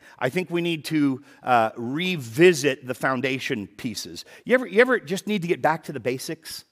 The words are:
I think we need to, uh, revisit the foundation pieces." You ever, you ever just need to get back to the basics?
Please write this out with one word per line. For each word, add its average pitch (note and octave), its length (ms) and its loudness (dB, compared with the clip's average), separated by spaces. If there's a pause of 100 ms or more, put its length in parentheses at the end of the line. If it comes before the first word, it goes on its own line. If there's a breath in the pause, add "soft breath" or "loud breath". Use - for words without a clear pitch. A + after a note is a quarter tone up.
(180 loud breath)
I C3 120 -2
think E3+ 200 -4
we E3+ 120 -2
need E3+ 240 -4
to, C#3+ 360 0 (220 loud breath)
uh, A#2 320 4
revisit C#3 1120 2
the B2+ 60 -4
foundation B2+ 760 -2
pieces." - 560 -10 (200 loud breath)
You G#3 100 0
ever, B3+ 120 2
you F#3+ 140 4
ever B3 180 4
just F3 300 -6
need G#3 140 0
to E3+ 60 -2
get D#3+ 140 -2
back D#3 220 2
to E3+ 80 -10
the C3+ 80 -8
basics? C3 720 -6